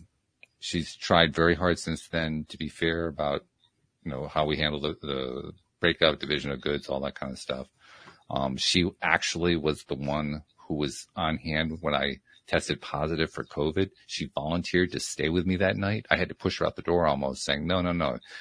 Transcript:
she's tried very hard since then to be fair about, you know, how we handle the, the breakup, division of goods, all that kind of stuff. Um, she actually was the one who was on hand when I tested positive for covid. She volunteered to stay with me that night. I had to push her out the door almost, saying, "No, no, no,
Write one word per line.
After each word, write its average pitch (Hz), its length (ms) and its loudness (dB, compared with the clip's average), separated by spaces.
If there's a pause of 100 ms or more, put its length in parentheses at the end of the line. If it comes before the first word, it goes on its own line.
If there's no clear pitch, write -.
(600)
she's - 360 -4
tried 85 400 6
very 82 200 6
hard 85 220 2
since - 300 -6
then 78 420 -2
to - 80 -14
be 76 120 -6
fair 82 380 0
about, 73 380 -2 (580)
you 82 80 -6
know, 69 160 -6
how 76 180 2
we 76 120 0
handle 76 220 0
the, 76 220 -2
the 65 500 -6 (280)
breakup, 82 400 4
division 71 320 -2
of 65 100 -4
goods, 71 260 -2
all 69 140 -2
that 69 140 -4
kind 69 160 -8
of 64 80 -10
stuff. 65 280 -6 (600)
Um, 67 280 -2
she 90 320 2 (120)
actually 87 540 2
was 76 280 0
the 82 120 -4
one 73 480 -2 (240)
who 85 80 -4
was 73 400 -4
on 80 220 0
hand 78 440 -2
when 76 140 0
I 69 240 0 (280)
tested 76 340 0
positive 78 500 -2
for 71 120 -8
covid. 80 460 0 (180)
She - 260 -6
volunteered 85 580 0
to - 80 -6
stay - 300 -2
with 85 160 2
me 92 120 2
that 98 200 2
night. 101 340 -2
I 80 40 0
had 87 140 -2
to 80 60 -10
push - 240 -2
her 82 60 2
out 78 100 0
the - 80 -10
door 85 240 4
almost, 67 360 0
saying, 71 220 -2
"No, 90 160 2
no, 90 100 0
no, 76 280 0 (220)